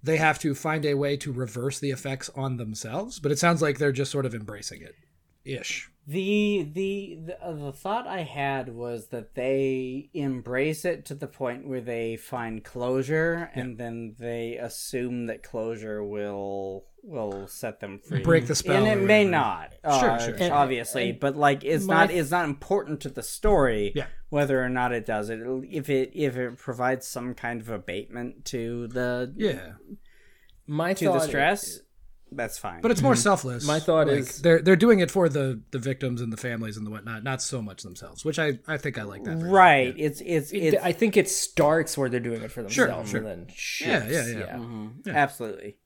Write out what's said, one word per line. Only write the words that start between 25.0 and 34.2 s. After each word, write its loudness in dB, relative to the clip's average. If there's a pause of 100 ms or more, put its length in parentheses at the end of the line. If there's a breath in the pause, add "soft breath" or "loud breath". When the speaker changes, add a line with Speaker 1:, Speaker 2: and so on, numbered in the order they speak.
Speaker 2:
does -2
it. -6
It'll, -6
if -6
it, 2
if -2
it -4
provides -2
some -8
kind -6
of -12
abatement -8
to -6
the -4
Speaker 1:
Yeah. -2 (920 soft breath)
Speaker 3:
My -2
Speaker 2:
to -2
the 6
Speaker 3:
thought 2
Speaker 2:
stress, 0
Speaker 3:
is -10 (480)
Speaker 2:
that's -6
fine. -10
Speaker 1:
But 2
it's 2
more 6
Speaker 3:
Mm-hmm. 4
Speaker 1:
selfless. 0
Speaker 3:
My 2
thought 4
Speaker 1:
Like, 4
Speaker 3:
is -6